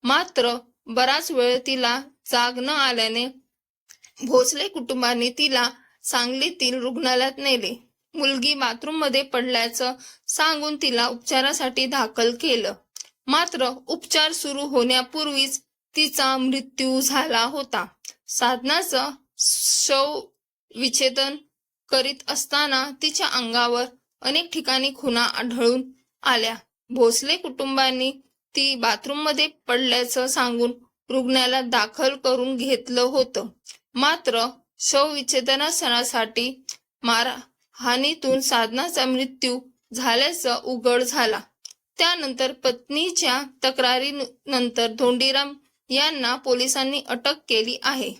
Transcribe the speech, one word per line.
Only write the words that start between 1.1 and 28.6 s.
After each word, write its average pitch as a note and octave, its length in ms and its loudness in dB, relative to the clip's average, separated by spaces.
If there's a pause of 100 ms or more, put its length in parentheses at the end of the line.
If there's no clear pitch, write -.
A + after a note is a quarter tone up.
वेळ B3 360 2
तिला B3+ 360 0 (280)
जाग B3 280 0
न B3+ 100 -4
आल्याने A#3+ 580 0 (960)
भोसले B3+ 460 2
कुटुंबाने B3 640 -2
तिला B3 400 0 (320)
सांगलीतील C4 720 -2
रुग्णालयात B3+ 640 0
नेले. B3 360 0 (400)
मुलगी C#4 400 0
बाथरूममध्ये C4+ 680 -2
पडल्याचं B3 720 -2 (340)
सांगून D4+ 540 0
तिला A#3+ 240 0
उपचारासाठी C4 800 -2
दाखल A#3+ 540 0
केलं. A3+ 340 0 (520)
मात्र C4+ 440 0 (160)
उपचार D#4 460 0
सुरू C#4+ 300 -6
होण्यापूर्वीच C4+ 1000 0 (340)
तिचा D4 400 2
मृत्यू C4 640 0
झाला C4 440 2
होता. B3 420 -4 (420)
साधनाचं C4+ 840 0 (280)
शव - 840 2 (560)
विच्छेदन C4+ 600 0 (520)
करीत C4+ 260 0 (140)
असताना C#4+ 600 -2 (120)
तिच्या D#4 240 -2
अंगावर A#3+ 580 0 (380)
अनेक E4 300 -2
ठिकाणी C4+ 440 -2
खुणा A#3+ 260 0
आढळून A#3+ 600 0 (400)
आल्या. A3+ 320 2 (360)
भोसले B3 460 4
कुटुंबांनी C4+ 760 -2 (440)
ती C4+ 180 0